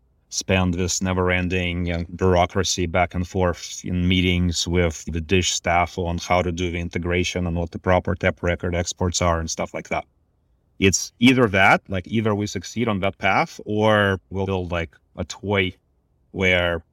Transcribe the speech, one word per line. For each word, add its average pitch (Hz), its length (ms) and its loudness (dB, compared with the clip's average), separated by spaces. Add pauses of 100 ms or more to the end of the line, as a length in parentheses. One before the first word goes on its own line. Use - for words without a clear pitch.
(300)
spend 92 460 0
this 90 260 -2
never-ending, 90 880 0
uh, 85 120 -4 (120)
bureaucracy 90 720 2
back 87 300 0
and 90 120 -2
forth - 560 -4
in 90 240 -2
meetings 90 600 2
with 87 380 0
the 82 160 -4
Dish 90 300 0
staff 87 460 0
on 85 200 -4
how 90 240 0
to 90 100 -2
do 87 200 -4
the 85 80 -4
integration 87 680 -2
and 85 100 -2
what 85 140 -4
the - 80 -12
proper 90 360 2
tap - 280 -2
record 87 320 -2
exports 87 460 -4
are 85 180 2
and 82 100 -6
stuff - 240 -6
like 82 160 -10
that. 80 160 -4 (720)
It's - 420 2
either 123 280 6
that, 101 400 4
like, 92 180 -4
either 107 300 0
we 104 120 -2
succeed 110 420 -4
on 101 100 -2
that 98 180 -2
path, 110 480 0
or 104 540 2 (100)
we'll 95 160 -4
build, 90 280 -4
like, 82 200 -4 (220)
a - 80 -8
toy 98 500 -2 (580)
where 90 600 0